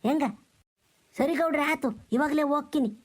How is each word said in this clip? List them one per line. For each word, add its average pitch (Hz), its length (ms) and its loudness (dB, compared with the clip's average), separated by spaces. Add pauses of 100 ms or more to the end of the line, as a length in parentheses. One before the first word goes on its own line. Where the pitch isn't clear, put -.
ಹೆಂಗ? 285 200 2 (920)
ಸರಿ 294 180 0
ಗೌಡ್ರೆ, 302 280 0
ಆಯ್ತು, 294 500 -2
ಇವಾಗಲೇ 294 300 2
ಹೋಗ್ತೀನಿ. 285 640 0